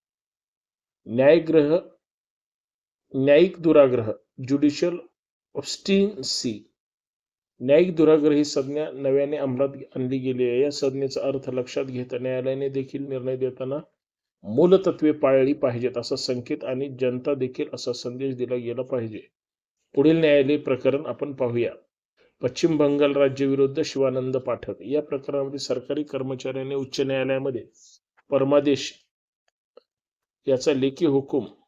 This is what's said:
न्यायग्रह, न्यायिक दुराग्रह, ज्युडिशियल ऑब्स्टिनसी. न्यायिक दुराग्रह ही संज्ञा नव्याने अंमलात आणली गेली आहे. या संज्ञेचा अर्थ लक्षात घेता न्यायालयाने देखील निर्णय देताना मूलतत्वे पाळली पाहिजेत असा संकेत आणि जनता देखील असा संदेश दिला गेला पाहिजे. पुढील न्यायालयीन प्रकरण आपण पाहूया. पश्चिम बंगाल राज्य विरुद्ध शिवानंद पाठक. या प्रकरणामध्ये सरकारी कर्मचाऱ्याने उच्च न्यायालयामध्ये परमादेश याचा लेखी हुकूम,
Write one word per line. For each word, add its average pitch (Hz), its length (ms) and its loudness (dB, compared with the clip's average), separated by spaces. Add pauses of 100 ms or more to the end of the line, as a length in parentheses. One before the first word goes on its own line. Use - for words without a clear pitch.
(1080)
न्यायग्रह, 156 720 4 (1400)
न्यायिक 143 460 4
दुराग्रह, 131 500 4 (360)
ज्युडिशियल 147 500 0 (580)
ऑब्स्टिनसी. 147 1160 -4 (880)
न्यायिक 156 340 4
दुराग्रह 156 400 6
ही 147 100 4
संज्ञा 143 460 -4
नव्याने 139 460 0
अंमलात 139 320 -2 (260)
आणली 131 220 -4
गेली 127 260 -2
आहे. 123 180 0
या 143 100 0
संज्ञेचा 135 500 -4
अर्थ 135 280 -4
लक्षात 127 360 -6
घेता 127 320 -8
न्यायालयाने 131 520 -4
देखील 135 380 -6
निर्णय 131 300 -6
देताना 127 380 -6 (680)
मूलतत्वे 160 680 4
पाळली 135 420 4
पाहिजेत 123 440 -2
असा 120 180 -4
संकेत 131 480 -6
आणि 131 380 -6
जनता 127 320 -2
देखील 127 400 -4
असा 123 200 -6
संदेश 127 420 -8
दिला 120 200 -4
गेला 120 260 -6
पाहिजे. 113 380 -6 (760)
पुढील 151 200 6
न्यायालयीन 147 460 4
प्रकरण 135 440 0
आपण 143 280 -6
पाहूया. 120 380 -2 (720)
पश्चिम 151 360 0
बंगाल 143 340 2
राज्य 139 340 2
विरुद्ध 135 400 0
शिवानंद 131 520 -2
पाठक. 113 440 -6
या 139 200 -2
प्रकरणामध्ये 139 580 -6
सरकारी 147 440 -4
कर्मचाऱ्याने 131 720 -6
उच्च 135 260 -6
न्यायालयामध्ये 135 640 -2 (640)
परमादेश 139 640 2 (1500)
याचा 135 260 2
लेखी 135 320 0
हुकूम, 135 400 0 (220)